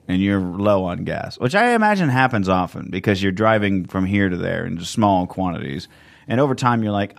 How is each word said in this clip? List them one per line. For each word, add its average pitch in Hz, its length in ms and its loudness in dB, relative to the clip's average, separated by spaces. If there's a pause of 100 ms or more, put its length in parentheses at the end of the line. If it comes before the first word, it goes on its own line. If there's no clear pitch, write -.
and 92 140 0
you're 101 180 2
low 95 460 0
on 87 180 -6
gas, - 360 -8
which 127 160 0
I 240 180 2
imagine 214 340 2
happens 123 400 2
often 92 420 0
because 95 320 0
you're 98 120 0
driving 104 520 2
from 95 200 -2
here 98 240 2
to 90 80 -4
there 87 280 -4
in 87 120 -6
just 85 160 -10
small 98 340 2
quantities. 80 640 -6 (380)
And 113 120 0
over 135 160 2
time, 120 260 2
you're 107 100 -2
like, 101 280 -2